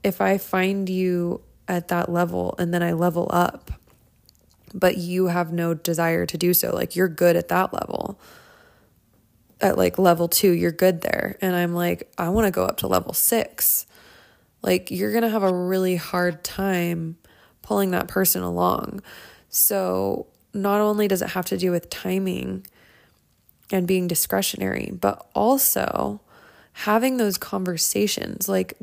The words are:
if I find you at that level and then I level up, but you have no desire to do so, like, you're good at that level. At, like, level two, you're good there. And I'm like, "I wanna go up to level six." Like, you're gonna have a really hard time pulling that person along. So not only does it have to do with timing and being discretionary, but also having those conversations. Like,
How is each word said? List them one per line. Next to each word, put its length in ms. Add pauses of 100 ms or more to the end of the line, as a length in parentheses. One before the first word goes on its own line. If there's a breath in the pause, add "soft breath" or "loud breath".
if 180
I 180
find 500
you 520 (280)
at 180
that 220
level 500
and 160
then 80
I 120
level 360
up, 400 (1040)
but 220
you 320
have 240
no 200
desire 540
to 100
do 160
so, 220
like, 220
you're 100
good 300
at 100
that 260
level. 460 (1400 loud breath)
At, 180
like, 220
level 260
two, 240
you're 220
good 300
there. 380
And 140
I'm 220
like, 420
"I 100
wanna 220
go 140
up 140
to 100
level 240
six." 760 (760 soft breath)
Like, 280
you're 220
gonna 180
have 140
a 100
really 400
hard 480
time 760 (440 soft breath)
pulling 300
that 160
person 340
along. 580 (480 loud breath)
So 800 (260)
not 280
only 260
does 160
it 80
have 160
to 100
do 140
with 180
timing 800 (1040 loud breath)
and 120
being 220
discretionary, 840
but 420
also 840 (520 loud breath)
having 440
those 200
conversations. 1120
Like, 340